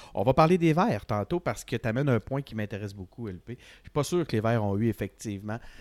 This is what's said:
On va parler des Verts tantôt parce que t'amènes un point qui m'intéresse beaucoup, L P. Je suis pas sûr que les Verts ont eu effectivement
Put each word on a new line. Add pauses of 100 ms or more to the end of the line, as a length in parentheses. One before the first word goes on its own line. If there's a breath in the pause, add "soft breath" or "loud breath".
(140 loud breath)
On
va
parler
des
Verts
tantôt
parce
que
t'amènes
un
point
qui
m'intéresse
beaucoup,
L
P.
Je
suis
pas
sûr
que
les
Verts
ont
eu
effectivement (240 soft breath)